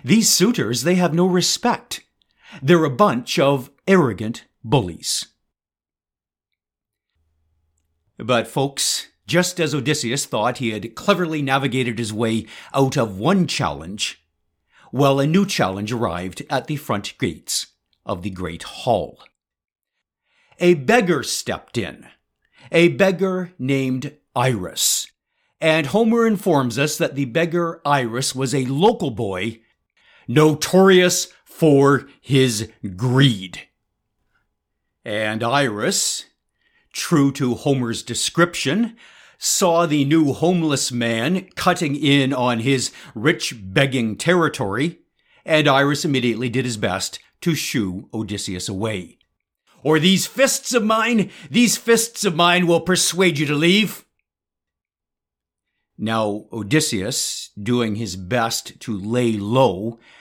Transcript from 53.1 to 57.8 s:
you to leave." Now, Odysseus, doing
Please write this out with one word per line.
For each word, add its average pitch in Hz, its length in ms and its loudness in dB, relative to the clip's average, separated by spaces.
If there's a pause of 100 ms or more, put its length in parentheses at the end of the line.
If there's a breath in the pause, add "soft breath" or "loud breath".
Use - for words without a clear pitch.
you 151 80 0
to 147 80 -2
leave." 175 500 2 (1900)
Now, 107 560 -2
Odysseus, 113 960 -4 (100)
doing 113 380 -2